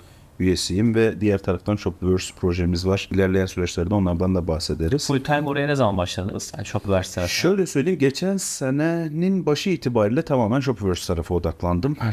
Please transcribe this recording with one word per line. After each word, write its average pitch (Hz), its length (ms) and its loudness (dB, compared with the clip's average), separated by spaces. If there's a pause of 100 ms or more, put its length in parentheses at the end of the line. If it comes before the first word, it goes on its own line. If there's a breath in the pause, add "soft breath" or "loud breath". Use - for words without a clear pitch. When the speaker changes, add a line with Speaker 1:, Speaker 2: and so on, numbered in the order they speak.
(400 loud breath)
Speaker 1:
üyesiyim 92 540 2
ve 113 260 2
diğer 101 180 2
taraftan 101 380 -2
Shopverse 92 640 -2
projemiz 87 460 0
var. 95 260 0
İlerleyen 95 340 2
süreçlerde 90 480 -2
onlardan 92 400 2
da 85 140 0
bahsederiz. 80 580 -2
Speaker 2:
Full 131 140 0
time 147 220 -2
oraya 143 240 -2
ne 147 100 0
zaman 107 200 2
başladınız? 90 600 -4
Yani - 100 -8
Shopverse 95 480 -2
tarafı. 90 180 -2
Speaker 1:
Şöyle 185 340 2
söyleyeyim, 151 320 0
geçen 160 380 0
senenin 165 1120 -2
başı 147 240 0
itibariyle 123 520 2
tamamen 127 380 2
Shopverse 101 460 -2
tarafa 85 280 -2
odaklandım. 87 600 0 (160)